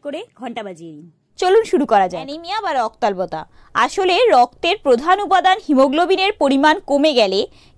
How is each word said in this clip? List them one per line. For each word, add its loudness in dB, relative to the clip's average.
করে -10
ঘন্টা -10
বাজিয়ে -16
দিন। -20
চলুন 2
শুরু 0
করা 4
যাক। -10
অ্যানিমিয়া -10
বা -4
রক্তাল্পতা -4
আসলে 0
রক্তের 0
প্রধান 2
উপাদান 2
হিমোগ্লোবিনের 2
পরিমাণ 2
কমে 2
গেলে 0